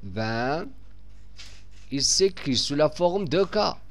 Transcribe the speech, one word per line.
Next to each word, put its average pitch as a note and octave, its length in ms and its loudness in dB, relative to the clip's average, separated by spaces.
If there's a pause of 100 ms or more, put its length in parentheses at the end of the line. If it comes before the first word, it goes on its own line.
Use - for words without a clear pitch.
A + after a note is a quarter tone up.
vingt, A2+ 640 -2 (1300)
il C3+ 100 0
s'écrit F#3 560 4
sous - 160 0
la D3+ 160 6
forme F3 400 2
de F3 140 4
K. G#3 340 2 (140)